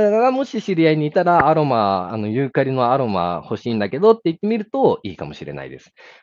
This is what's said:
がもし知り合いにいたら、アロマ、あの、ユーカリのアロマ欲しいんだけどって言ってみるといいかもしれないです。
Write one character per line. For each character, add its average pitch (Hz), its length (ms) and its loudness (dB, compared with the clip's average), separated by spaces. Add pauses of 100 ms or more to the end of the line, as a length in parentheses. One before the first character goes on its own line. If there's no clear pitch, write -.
(100)
が 233 200 2
も 262 140 -2
し 220 180 -6
知 190 140 -4
り 165 100 4
合 156 60 6
い 156 40 0
に 151 100 0
い 151 40 -4
た 180 140 2
ら、 170 240 4
ア 160 60 4
ロ 156 100 2
マ、 98 480 0
あ 113 40 -6
の、 107 120 -4
ユ 127 180 -2
ー 127 40 -8
カ 139 140 0
リ 131 80 -2
の 127 200 0
ア 135 40 4
ロ 131 120 0
マ 87 360 -2
欲 110 120 -6
し - 100 -12
い 117 80 -2
ん 110 40 -2
だ 101 120 -2
け 131 80 -6
ど 220 140 6
っ - 40 -8
て - 100 -14
言 165 80 -2
っ - 40 -18
て 202 80 -6
み 220 100 0
る 214 80 -6
と 262 380 0
い 95 100 -10
い 78 40 -18
か 85 80 -12
も 73 100 -10
し - 100 -16
れ 73 80 -12
な 69 120 -12
い 65 60 -16
で 65 100 -16
す。 - 120 -20 (300)